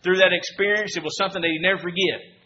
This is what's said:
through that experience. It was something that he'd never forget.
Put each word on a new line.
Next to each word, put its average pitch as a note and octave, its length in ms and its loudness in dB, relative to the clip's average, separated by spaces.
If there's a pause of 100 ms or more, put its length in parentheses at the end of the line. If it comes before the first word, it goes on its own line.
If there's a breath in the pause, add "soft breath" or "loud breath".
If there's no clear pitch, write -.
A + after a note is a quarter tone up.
through F#3 160 2
that F#3 140 6
experience. G3+ 640 -2
It E3+ 60 -4
was D3+ 140 -6
something F#3+ 240 -2
that E3+ 80 0
he'd D#3+ 140 -2
never F#3 180 2
forget. F3 400 -2 (260)